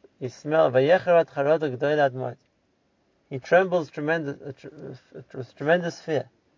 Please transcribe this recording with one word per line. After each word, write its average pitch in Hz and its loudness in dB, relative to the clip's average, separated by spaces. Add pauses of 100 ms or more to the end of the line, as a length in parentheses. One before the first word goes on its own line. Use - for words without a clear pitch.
(200)
he 127 -8
smells, 151 0
Vayecharat 170 4
Charot 147 0 (180)
Gdoil 143 0
Ad 135 0
Mot. 123 -10 (920)
He 139 -8
trembles 175 2
tremendous, 151 -6
uh, 143 -14
tr-, - -20
uh, 135 -18 (160)
with 127 -14
tremendous 170 0
fear. 151 -4 (280)